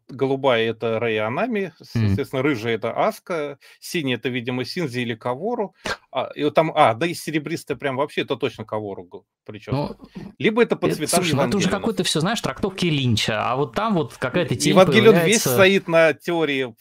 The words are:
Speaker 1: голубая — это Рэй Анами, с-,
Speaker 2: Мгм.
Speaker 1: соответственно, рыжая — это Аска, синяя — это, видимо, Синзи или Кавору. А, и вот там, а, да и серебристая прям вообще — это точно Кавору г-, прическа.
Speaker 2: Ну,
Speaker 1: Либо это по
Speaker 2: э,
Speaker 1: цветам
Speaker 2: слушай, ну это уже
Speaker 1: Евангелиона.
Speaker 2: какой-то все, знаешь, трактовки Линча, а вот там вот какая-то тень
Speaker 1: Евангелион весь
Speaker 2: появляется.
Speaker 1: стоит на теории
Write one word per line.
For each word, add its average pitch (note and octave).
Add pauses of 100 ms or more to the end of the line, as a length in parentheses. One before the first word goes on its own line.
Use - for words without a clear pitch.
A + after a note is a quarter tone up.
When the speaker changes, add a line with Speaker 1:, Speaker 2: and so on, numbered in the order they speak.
Speaker 1:
голубая — C3
это A2+
Рэй A2
Анами, F3+
с-, -
Speaker 2:
Мгм. A2
Speaker 1:
соответственно, B2+
рыжая — A#2
это A2+
Аска, D3+ (220)
синяя — C3+
это, C3
видимо, B2+
Синзи B2+
или A#2
Кавору. F#3 (380)
А, B2+
и C#3+
вот D3+
там, D#3
а, D3+
да D#3+
и D#3+
серебристая D3+
прям C3+
вообще — D3+
это B2+
точно A#2+
Кавору G#2+
г-, F#2+ (220)
прическа. G#2+ (180)
Speaker 2:
Ну, -
Speaker 1:
Либо A3+
это -
по -
Speaker 2:
э, D#3
Speaker 1:
цветам D#3
Speaker 2:
слушай, D#3+
ну C3
это G3+
уже E3+
Speaker 1:
Евангелиона. F#3+
Speaker 2:
какой-то G#3+
все, -
знаешь, G3+
трактовки F#3
Линча, B2 (100)
а C3
вот C3
там G#3
вот D3
какая-то C3
тень -
Speaker 1:
Евангелион G3+
весь F3
Speaker 2:
появляется. -
Speaker 1:
стоит G3
на E3
теории D3 (180)